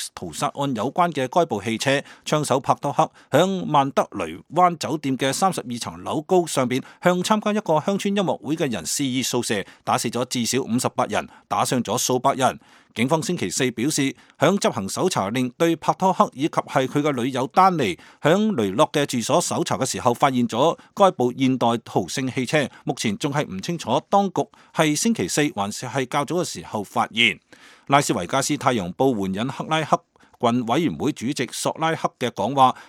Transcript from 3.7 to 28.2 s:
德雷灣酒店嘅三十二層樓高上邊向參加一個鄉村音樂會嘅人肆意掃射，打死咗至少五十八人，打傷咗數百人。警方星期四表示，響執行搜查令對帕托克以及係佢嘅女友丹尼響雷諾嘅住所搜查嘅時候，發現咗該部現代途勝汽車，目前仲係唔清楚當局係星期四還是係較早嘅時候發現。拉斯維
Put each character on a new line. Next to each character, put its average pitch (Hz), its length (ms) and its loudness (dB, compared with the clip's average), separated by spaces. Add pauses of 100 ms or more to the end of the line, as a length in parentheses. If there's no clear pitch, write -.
德 175 220 0
雷 85 260 -8 (160)
灣 175 240 4
酒 127 180 -4
店 135 220 -4
嘅 135 160 0
三 190 180 0
十 - 80 -6
二 120 200 -8
層 87 240 -10
樓 113 180 -4
高 180 240 4
上 131 240 0
邊 127 140 -2 (200)
向 180 200 4
參 214 180 2
加 208 100 -2
一 208 100 0
個 156 180 2
鄉 196 180 0
村 202 180 -2
音 208 60 2
樂 165 240 0
會 147 100 -2
嘅 156 160 -2
人 87 140 -6
肆 - 180 -2
意 131 200 -2
掃 123 180 -2
射， 107 240 -2 (180)
打 117 140 2
死 127 120 -2
咗 120 160 -2
至 120 200 -2
少 123 160 0
五 113 160 -2
十 127 120 0
八 127 180 -2
人， 92 200 -2 (200)
打 101 180 0
傷 127 160 0
咗 107 160 -2
數 127 220 0
百 135 160 2
人。 127 240 0 (340)
警 117 140 0
方 160 140 2
星 175 160 -4
期 110 100 -2
四 127 240 0
表 117 160 -2
示， 143 280 -2 (240)
響 175 180 4
執 202 140 0
行 98 180 -6
搜 143 180 -2
查 147 220 0
令 127 220 -2
對 165 240 2
帕 156 180 0
托 190 180 2
克 202 220 4
以 131 100 -4
及 165 60 0
係 135 380 0
佢 147 120 0
嘅 147 120 2 (120)
女 135 60 -2
友 127 160 -2
丹 185 320 4
尼 101 180 0 (280)
響 196 320 4
雷 104 160 0
諾 139 200 2
嘅 143 140 0
住 123 160 -2
所 135 180 2
搜 139 240 -2
查 104 140 -2
嘅 117 80 -2
時 95 160 -6
候， 120 100 4
發 135 200 2
現 123 160 0
咗 123 280 2 (200)
該 190 160 6
部 123 200 0
現 131 280 0
代 117 260 2
途 101 220 0
勝 131 260 -4
汽 131 100 -2
車， 143 240 0 (180)
目 143 120 -2
前 107 180 -2
仲 143 160 -4
係 143 140 -2
唔 95 160 -10
清 110 160 -6
楚 120 320 -2
當 202 240 4
局 143 80 0 (320)
係 151 220 2
星 226 180 0
期 185 140 -2
四 147 260 0
還 101 180 -4
是 - 140 -10
係 127 220 -4
較 147 180 -2
早 151 120 -6
嘅 175 80 0
時 90 200 -12
候 107 180 -6
發 110 300 -2
現。 110 260 2 (460)
拉 139 160 4
斯 151 120 -2
維 92 120 -2